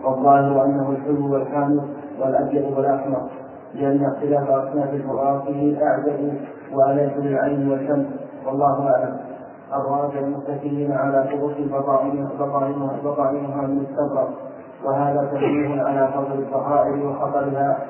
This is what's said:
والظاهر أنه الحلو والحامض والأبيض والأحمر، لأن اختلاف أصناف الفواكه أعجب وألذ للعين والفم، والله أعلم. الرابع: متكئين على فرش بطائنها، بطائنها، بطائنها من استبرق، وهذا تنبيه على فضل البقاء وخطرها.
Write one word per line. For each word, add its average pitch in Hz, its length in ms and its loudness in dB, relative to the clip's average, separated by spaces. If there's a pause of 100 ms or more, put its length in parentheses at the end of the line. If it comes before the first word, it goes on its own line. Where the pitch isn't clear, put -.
والظاهر 139 600 6
أنه 139 260 2
الحلو 139 420 0
والحامض 143 560 0 (300)
والأبيض 139 580 2
والأحمر، 135 520 0 (440)
لأن 143 320 2
اختلاف 139 440 0
أصناف 135 440 0
الفواكه 139 880 0
أعجب 143 520 2 (380)
وألذ 139 480 4
للعين 139 520 0
والفم، 139 340 0 (400)
والله 139 440 2
أعلم. 127 300 2 (540)
الرابع: 139 480 -2
متكئين 143 680 -4
على 135 320 2
فرش 147 320 -2 (120)
بطائنها، 139 720 0
بطائنها، 139 640 -2
بطائنها 143 580 -2
من 139 240 -2
استبرق، 139 440 -2 (540)
وهذا 143 480 0
تنبيه 143 500 0
على - 320 2
فضل 139 260 -2
البقاء 143 580 0
وخطرها. 139 920 -2